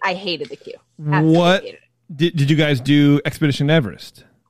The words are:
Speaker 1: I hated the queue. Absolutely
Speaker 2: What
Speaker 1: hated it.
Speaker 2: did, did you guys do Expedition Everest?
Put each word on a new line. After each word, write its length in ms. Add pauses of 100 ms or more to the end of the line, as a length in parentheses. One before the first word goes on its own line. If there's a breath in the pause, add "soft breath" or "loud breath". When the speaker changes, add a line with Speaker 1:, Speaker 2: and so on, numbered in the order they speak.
Speaker 1:
I 120
hated 340
the 80
queue. 180 (260)
Absolutely 380
Speaker 2:
What 240
Speaker 1:
hated 140
it. 400
Speaker 2:
did, 200
did 140
you 60
guys 240
do 440
Expedition 460
Everest? 540 (260)